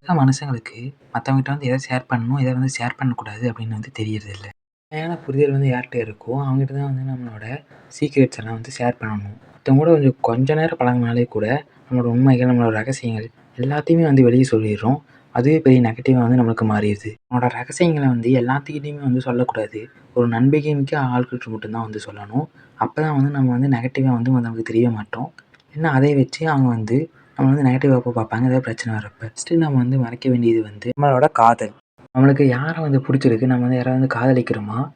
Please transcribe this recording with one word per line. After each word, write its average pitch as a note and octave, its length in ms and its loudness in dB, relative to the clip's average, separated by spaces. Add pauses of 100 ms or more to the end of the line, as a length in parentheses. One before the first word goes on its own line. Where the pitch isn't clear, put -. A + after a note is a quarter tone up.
மத்த E3+ 120 2
மனுஷங்களுக்கு C3+ 580 0 (320)
மத்தவங்ககிட்ட C3+ 420 -2
வந்து C#3+ 160 -6
எதை B2+ 120 0
ஷேர் B2+ 280 -6
பண்ணணும், B2 340 -2
எதை B2+ 120 0
வந்து C3 180 0
ஷேர் B2 260 -6
பண்ணக்கூடாது A#2+ 500 -6
அப்படின்னு A2+ 300 -6
வந்து G#2+ 160 -12
தெரியறதில்ல. G2+ 520 -8 (460)
உண்மையான D#3+ 260 -8
புரிதல் C#3 380 0
வந்து C#3 140 2
யார்கிட்ட B2 300 -4
இருக்கோ, A2 400 -10
அவங்ககிட்ட C3+ 340 -2
தான் C#3 160 -6
வந்து C3 180 -6
நம்மளோட A#2+ 380 -10 (480)
சீக்ரெட்ஸ் C#3 460 2
எல்லாம் A2+ 180 -10
வந்து A#2 140 -14
ஷேர் A#2+ 260 -2
பண்ணணும். G#2 380 -8 (120)
மத்தவங்க C3+ 340 2
கூட E3 100 2
கொஞ்சம், C#3 300 4
கொஞ்ச C3 340 0
நேரம் D#3+ 260 -2
பழகுனாலே A#2+ 460 0
கூட G#2+ 180 -4 (340)
நம்மளோட B2 280 -2
உண்மைகள், B2+ 440 4
நம்மளோட A#2+ 220 2
ரகசியங்கள் A2+ 540 -6 (300)
எல்லாத்தையுமே D3 500 0
வந்து C3+ 200 6
வெளியே B2+ 220 6
சொல்லிடுறோம். A2 480 0 (380)
அதுவே C#3+ 240 2
பெரிய C3 220 6
நெகட்டிவா A#2+ 400 0
வந்து B2 180 4
நம்மளுக்கு A2+ 280 2
மாறிடுது. G#2 500 -2
நம்மளோட B2 360 -2
ரகசியங்களை C#3+ 540 0
வந்து A#2+ 260 0
எல்லாத்துக்கிட்டையுமே C#3+ 680 -4
வந்து C3 180 0
சொல்லக்கூடாது. A#2+ 600 -4 (340)
ஒரு A#2+ 120 2
நம்பிக்கை C#3+ 480 2
மிக்க C#3 320 -2
ஆட்கள்கிட்ட B2 460 -4
மட்டும்தான் A2 340 -8
வந்து G#2+ 140 -10
சொல்லணும். G#2 460 -8 (320)
அப்பதான் D3+ 380 -2
வந்து C#3 140 2
நம்ம C3 200 0
வந்து C3 200 0
நெகட்டிவா B2+ 420 0
வந்து A#2+ 180 0
மத்தவங்களுக்கு A2+ 400 -2
தெரிய A#2 180 2
மாட்டோம். A2 400 -8 (460)
ஏன்னா D#3 160 -2
அதை C#3 240 4
வச்சு C3 320 0
அவங்க C#3 240 2
வந்து A2+ 260 -2 (400)
நம்மள C3+ 120 2
வந்து C#3 180 2
நெகட்டிவா C3 360 4
பார்ப்பாங்க, A#2 420 -2
ஏதாவது B2+ 200 2
பிரச்சனை A2+ 280 -6
வரப்ப. G#2 260 -10
ஃபர்ஸ்ட் - 360 -10
நம்ம D#3 220 2
வந்து B2+ 220 2
மறைக்க A#2+ 300 -6
வேண்டியது A#2 320 2
வந்து G#2+ 280 -10
நம்மளோட C#3+ 420 2
காதல். A#2 420 4 (360)
நம்மளுக்கு C3+ 380 4
யாரை C#3+ 340 -2
வந்து C#3 180 0
பிடிச்சிருக்கு, C3 500 2
நம்ம B2 160 2
வந்து B2+ 120 2
யாராவது B2+ 220 0
வந்து C3+ 100 2
காதலிக்கிறோமா A#2 680 0 (180)